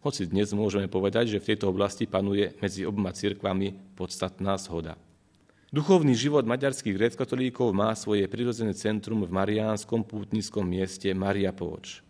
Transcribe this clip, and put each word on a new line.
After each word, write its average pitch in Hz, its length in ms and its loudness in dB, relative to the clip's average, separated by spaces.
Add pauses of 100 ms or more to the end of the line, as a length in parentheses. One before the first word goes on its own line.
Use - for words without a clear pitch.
Hoci 131 240 -2
dnes 95 240 2
môžeme 101 400 0
povedať, 101 480 2
že 95 80 -2
v 110 80 2
tejto 104 160 0
oblasti 98 400 0
panuje 101 480 0
medzi 95 320 -4
oboma 98 240 -2
cirkvami 95 800 -2
podstatná 92 640 -4
zhoda. 82 400 -6 (720)
Duchovný 156 480 6
život 143 240 4
maďarských 120 560 0
gréckokatolíkov 123 720 0
má 104 240 2
svoje 104 320 0
prirodzené 113 480 -2
centrum 107 480 -2
v 85 80 -4
mariánskom 107 720 0
pútnickom 104 640 -2
mieste 92 480 -2
Maria 98 400 -2
Povoč. 85 540 -10